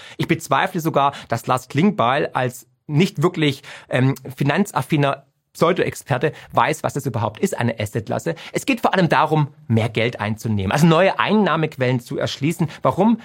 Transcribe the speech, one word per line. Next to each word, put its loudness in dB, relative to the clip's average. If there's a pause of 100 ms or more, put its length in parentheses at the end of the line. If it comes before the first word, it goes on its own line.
(160)
Ich -4
bezweifle 0
sogar, 0 (160)
dass -4
Lars -2
Klingbeil 0
als -4 (220)
nicht 2
wirklich, 0 (280)
ähm, 2 (180)
finanzaffiner 0 (260)
Pseudo-Experte 0 (180)
weiß, 0
was -2
das -6
überhaupt -4
ist, -2
eine -2
Assetklasse. -4 (180)
Es -6
geht 0
vor 0
allem 2
darum, 2 (140)
mehr 2
Geld -2
einzunehmen, -2
also 4
neue 6
Einnahmequellen 2
zu -8
erschließen. -2 (160)
Warum? 2